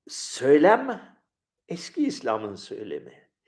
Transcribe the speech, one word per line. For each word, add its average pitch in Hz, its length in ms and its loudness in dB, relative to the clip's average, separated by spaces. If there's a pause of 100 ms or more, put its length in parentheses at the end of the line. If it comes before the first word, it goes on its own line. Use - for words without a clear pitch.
söylem 190 960 2 (680)
eski 285 380 -6
İslam'ın 107 480 -4
söylemi, - 680 -14 (240)